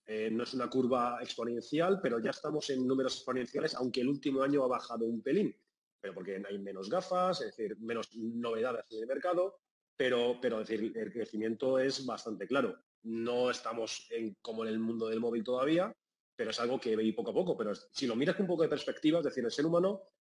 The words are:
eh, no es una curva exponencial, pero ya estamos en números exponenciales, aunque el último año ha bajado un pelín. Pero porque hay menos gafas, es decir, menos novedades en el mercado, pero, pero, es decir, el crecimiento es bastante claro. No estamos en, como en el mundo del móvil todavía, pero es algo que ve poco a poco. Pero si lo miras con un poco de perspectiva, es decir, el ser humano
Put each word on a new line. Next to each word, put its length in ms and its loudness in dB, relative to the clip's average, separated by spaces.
eh, 260 -2
no 120 0
es 100 -6
una 160 -2
curva 500 2
exponencial, 840 0
pero 160 2
ya 120 0
estamos 400 -4
en 160 0
números 300 2
exponenciales, 580 -2
aunque 260 0
el 80 2
último 340 2
año 220 4
ha 40 4
bajado 360 -2
un 160 0
pelín. 340 2
Pero 140 -8
porque 340 -6
hay 100 -6
menos 300 -8
gafas, 540 0
es 120 -6
decir, 260 -4
menos 360 -4
novedades 720 -2
en 120 -8
el 60 -4
mercado, 520 0
pero, 460 2
pero, 220 0
es 60 -8
decir, 280 -2
el 160 -4
crecimiento 680 0
es 280 0
bastante 400 -6
claro. 280 2
No 480 0
estamos 640 -6
en, 280 -4
como 240 -6
en 60 -2
el 80 0
mundo 300 0
del 120 0
móvil 240 0
todavía, 500 2
pero 180 -2
es 60 -4
algo 220 0
que 160 2
ve 160 4
poco 200 -4
a 20 -8
poco. 200 2
Pero 200 -2
si 320 -6
lo 100 0
miras 180 2
con 100 0
un 40 0
poco 140 2
de 80 4
perspectiva, 480 2
es 80 0
decir, 180 0
el 60 0
ser 160 2
humano 380 2